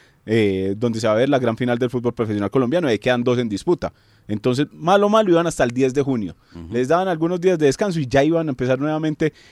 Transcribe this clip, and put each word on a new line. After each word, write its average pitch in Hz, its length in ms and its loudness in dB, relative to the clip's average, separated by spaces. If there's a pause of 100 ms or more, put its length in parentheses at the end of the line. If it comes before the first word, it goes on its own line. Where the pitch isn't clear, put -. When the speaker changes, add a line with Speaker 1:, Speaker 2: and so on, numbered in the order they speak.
(260)
Speaker 1:
eh, 101 520 2
donde 113 220 -2
se 113 80 -2
va 107 60 4
a 110 40 2
ver 135 120 2
la 139 100 2
gran 117 160 0
final 120 240 -2
del 123 100 0
fútbol 120 240 -2
profesional 104 380 -2
colombiano, 139 380 0
ahí 107 100 0
quedan 123 240 0
dos 123 160 0
en 120 80 -2
disputa. 104 460 -2 (340)
Entonces, 123 460 -2
malo, 180 340 2
malo, 214 240 2
iban 170 160 4
hasta 156 160 -2
el 120 80 0
diez 131 220 0
de 143 100 0
junio. 113 320 -4 (180)
Speaker 2:
Ujú. 85 200 -12
Speaker 1:
Les 127 160 -2
daban 185 180 2
algunos 170 320 -2
días 180 180 2
de 151 100 2
descanso 165 320 0
y 139 60 -2
ya 135 180 2
iban 160 240 2
a 143 40 -2
empezar 127 280 0
nuevamente 156 540 -2 (180)